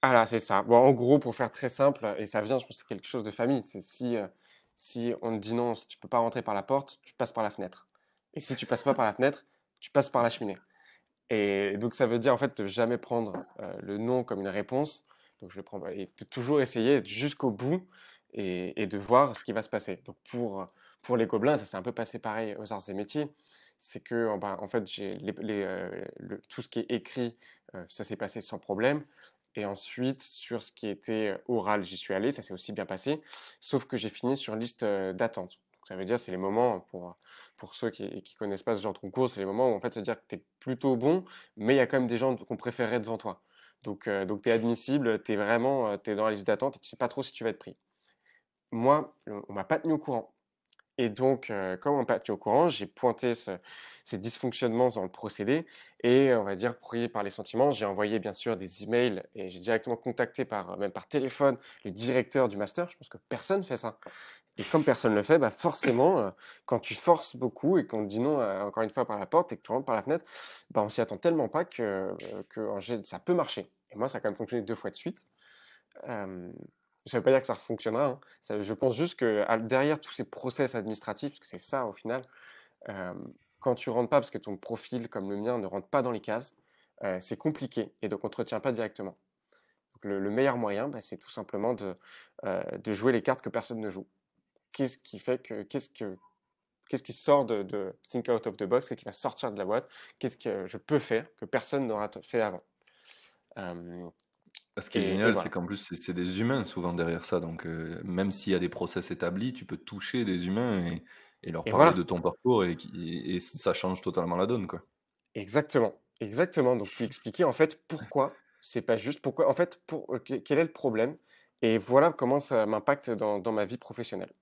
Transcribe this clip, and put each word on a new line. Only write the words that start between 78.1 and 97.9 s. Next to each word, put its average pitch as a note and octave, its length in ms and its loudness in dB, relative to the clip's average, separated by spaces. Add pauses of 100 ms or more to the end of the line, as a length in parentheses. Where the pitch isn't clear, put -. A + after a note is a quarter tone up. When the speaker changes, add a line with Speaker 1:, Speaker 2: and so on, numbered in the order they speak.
Speaker 1:
Ça, G#2+ 220 -4
je G2+ 100 -4
pense B2 240 2
juste E3 220 -2
que G#2+ 280 4
à, A2+ 120 4
derrière C3+ 420 2
tous - 120 -14
ces - 120 -4
process B2+ 500 -2
administratifs, A2 580 -6
parce - 80 -20
que - 60 -20
c'est - 120 -14
ça C3+ 260 -4
au G#2 80 -6
final, B2 300 -6 (680)
euh, F#2 240 -8 (480)
quand B2 140 2
tu - 160 -4
rentres A#2 180 2
pas, C#3+ 120 6
parce - 100 -10
que - 80 -8
ton G2+ 180 -8
profil A#2 540 -8
comme G2 180 -4
le G2+ 80 -2
mien A#2 220 0
ne G2 80 -2
rentre F#2 220 -6
pas C#3 120 2
dans B2 120 0
les A2 80 -4
cases, A2+ 340 -6 (480)
euh, F#2 180 -2
c'est - 160 -6
compliqué C3+ 640 -4
et A2 80 -4
donc G2+ 160 -4
on G#2 60 -2
te - 80 -12
retient A2+ 220 -4
pas C3 120 0
directement. G#2+ 460 -6 (760)
Donc - 100 -20
le, G2+ 140 -2
le G2 120 0
meilleur B2+ 260 2
moyen, A2 320 -2
bah, C3 140 -10
c'est - 160 -12
tout - 100 -20
simplement A2 460 -4
de, G2 200 -6 (520)
euh, F#2 160 -2 (200)
de A2 100 -2
jouer A2 200 2
les A#2 80 4
cartes C3 220 0
que G#2 80 -6
personne A2+ 300 -6
ne G#2+ 100 -6
joue. F#2+ 160 -10 (640)
Qu'est-ce C3 240 -2
qui - 220 -18
fait B2+ 240 -2
que, G#2 200 -10
qu'est-ce B2+ 280 -8
que, G2 260 -10 (720)
qu'est-ce - 140 -4
qui - 100 -12
sort C#3+ 320 4
de, G#2+ 180 -2
de F#2+ 320 -6 (140)